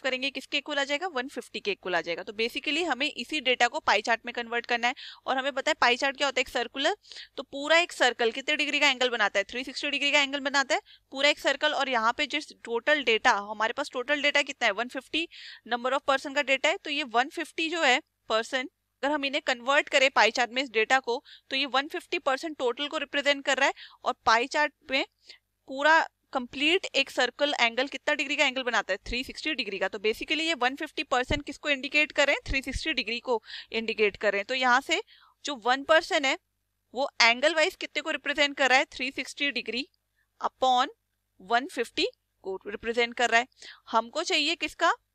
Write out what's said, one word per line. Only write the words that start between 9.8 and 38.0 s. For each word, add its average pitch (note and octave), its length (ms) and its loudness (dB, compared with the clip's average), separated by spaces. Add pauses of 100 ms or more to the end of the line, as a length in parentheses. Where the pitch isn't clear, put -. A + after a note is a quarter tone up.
डिग्री C#4 220 0
का D4 100 4
एंगल C#4 180 -2
बनाता C4+ 360 0
है G4+ 60 -2 (300)
पूरा C#4 180 2
एक D#4 100 0
सर्कल। D4+ 340 0
और C4 160 -2
यहाँ A#3 280 2
पे D4 100 -2
जिस D4 260 -6 (100)
टोटल A#3+ 400 0
डेटा, A#3 280 4
हमारे G#3+ 420 -2
पास - 160 -6
टोटल C#4 320 -2
डेटा C#4 200 2
कितना C#4 240 -4
है? A3 60 4
वन A3 160 -2
फिफ्टी D#4 400 -6 (400)
number A#3+ 260 -2
of C#4+ 160 0
person C4+ 260 0
का D4 60 2
डेटा C4+ 280 2
है। F#4 80 0
तो F4 120 -10
ये D4 140 -2
वन B3 260 0
फिफ्टी D#4+ 400 -6
जो E4 140 0
है C4+ 180 6 (280)
पर्सन, B3 400 -2 (340)
अगर C#4 80 2
हम C#4+ 140 -2
इन्हें C#4 160 -2
कन्वर्ट C4 480 2
करें C#4 220 4
पाई A3+ 200 4
चार्ट A#3+ 200 -2
में B3+ 120 -2
इस C4+ 60 -6
डेटा A3 300 2
को, B3+ 240 -4 (260)
तो C4+ 60 -4
ये C4+ 100 0
वन C4+ 220 0
फिफ्टी - 320 -6
परसेंट C#4+ 380 -2
टोटल C4 300 -2
को D#4 100 -6
रिप्रेजेंट C#4 480 0
कर C4+ 120 2
रहा C4+ 100 4
है। F4 60 2 (300)
और B3 100 0 (120)
पाई A#3 220 4
चार्ट D4+ 260 0 (180)
में C#4 140 0 (640)
पूरा D4 400 4 (260)
कंप्लीट C#4+ 520 0 (100)
एक C4+ 140 0
सर्कल C#4+ 500 0
एंगल A#3+ 280 0
कितना D4 280 -2
डिग्री C#4 200 -4
का D4 100 2
एंगल C4 180 -2
बनाता A3+ 300 0
है? G3+ 140 -4
थ्री A#3 160 -4
सिक्सटी - 300 -6
डिग्री G3+ 260 -6
का। F#3+ 80 0
तो G#3 120 -6
basically A#3+ 400 -2
ये D#4+ 140 -2
वन B3+ 220 0
फिफ्टी D#4 280 -8
परसेंट C#4+ 420 -2
किसको D4 240 -8
इंडिकेट C#4+ 420 0
कर C#4+ 160 2
रहे D4 80 2
हैं? - 160 -8
थ्री C4+ 100 0
सिक्सटी C#4 320 -4
डिग्री A#3 260 -4
को A#3 240 -2 (280)
इंडिकेट G#3+ 460 0
कर G#3 140 0
रहे G3 80 0
हैं। G3+ 60 -6
तो B3+ 80 -4
यहाँ B3+ 280 4
से F4 220 0 (420)
जो C#4+ 100 -4
वन B3 280 0
पर्सन D#4+ 420 4
है C#4+ 140 0 (540)
वो C4+ 160 -2 (120)
एंगल B3 340 4
वाइज D#4+ 200 2
कितने - 260 -6